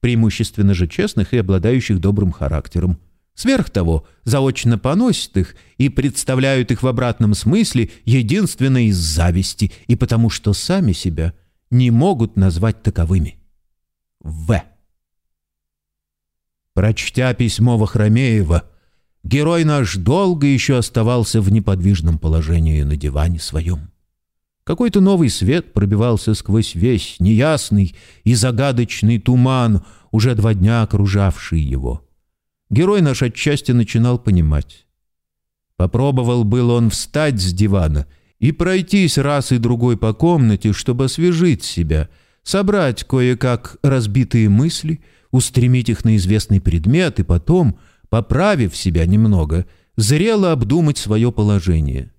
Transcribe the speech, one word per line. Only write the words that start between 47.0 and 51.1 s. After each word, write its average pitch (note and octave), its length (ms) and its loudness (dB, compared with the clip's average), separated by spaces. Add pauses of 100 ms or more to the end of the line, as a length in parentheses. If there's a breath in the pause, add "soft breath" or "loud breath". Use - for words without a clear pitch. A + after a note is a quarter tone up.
и - 40 0
потом, C3 540 0 (320 soft breath)
поправив B2+ 640 0
себя E2 300 -2
немного, F#2 600 2 (280 soft breath)
зрело F3 560 0
обдумать D3 460 0
своё A2 340 0